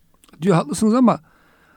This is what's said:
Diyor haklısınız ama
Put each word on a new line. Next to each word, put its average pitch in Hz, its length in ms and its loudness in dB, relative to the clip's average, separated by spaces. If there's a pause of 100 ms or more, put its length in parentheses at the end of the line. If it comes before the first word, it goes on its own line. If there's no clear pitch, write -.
(420)
Diyor 175 140 0
haklısınız 220 380 -2
ama 233 260 2 (580)